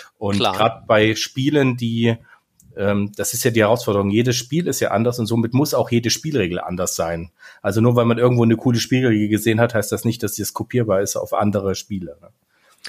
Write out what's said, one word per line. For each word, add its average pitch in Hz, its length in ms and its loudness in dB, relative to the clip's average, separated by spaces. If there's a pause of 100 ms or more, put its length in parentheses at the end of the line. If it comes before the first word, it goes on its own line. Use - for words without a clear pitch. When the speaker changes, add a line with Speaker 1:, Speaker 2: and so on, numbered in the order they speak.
(180)
Speaker 1:
Und 101 180 -2
Speaker 2:
Klar. 98 160 0
Speaker 1:
grad 107 340 -2
bei 110 280 4
Spielen, 131 640 0
die, 113 400 0 (580)
ähm, 101 400 -2
das - 160 -6
ist 120 120 -4
ja 123 60 2
die 110 100 2
Herausforderung, 101 500 2
jedes 120 260 2
Spiel 175 300 -4
ist - 140 -4
ja 110 100 0
anders 117 280 0
und 113 80 -2
somit 113 280 -2
muss 143 180 0
auch 131 180 0
jede 117 200 0
Spielregel 104 500 -2
anders 90 360 -6
sein. 85 340 -6 (320)
Also 101 180 0
nur 123 160 4
weil 120 80 4
man 117 140 2
irgendwo 123 260 4
eine 113 120 4
coole 120 220 2
Spielregel 113 500 2
gesehen 107 300 2
hat, 117 160 2
heißt 107 160 -2
das 104 140 -4
nicht, 113 180 -2
dass 104 140 -4
das - 160 -8
kopierbar 110 480 -2
ist 104 160 -2
auf 95 160 -6
andere 98 420 0
Spiele, 90 460 -10
ne? - 80 -20 (600)